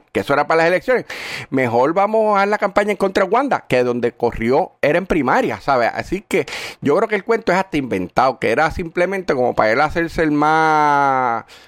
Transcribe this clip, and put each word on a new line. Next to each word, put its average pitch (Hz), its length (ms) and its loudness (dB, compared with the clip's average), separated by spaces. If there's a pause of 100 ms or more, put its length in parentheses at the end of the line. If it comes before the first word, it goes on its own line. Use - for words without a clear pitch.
(120)
que 104 80 -2
eso 101 140 -2
era 143 120 2
para 165 140 2
las 165 80 4
elecciones, 185 380 0 (440)
"mejor 131 460 2
vamos 214 400 2
a 196 40 2
dar 196 100 2
la 208 100 0
campaña 208 320 0
en 190 60 -4
contra 196 280 0
de 180 60 -4
Wanda", 226 360 0
que 123 160 2
donde 120 280 -2
corrió 117 640 -2 (100)
era 151 160 2
en 190 80 -6
primaria, 151 520 0
¿sabes? 123 320 0
Así 175 360 -6
que 170 180 0 (360)
yo 143 160 2
creo 214 120 0
que 214 60 -2
el 190 80 -2
cuento 220 280 -2
es 180 60 2
hasta 185 200 -2
inventado, 113 600 0
que 110 140 0
era 151 180 2
simplemente 175 640 -4
como 123 220 0
para 110 160 2
él 127 100 2
hacerse 165 400 -2
el 156 100 0
más 147 1120 2 (220)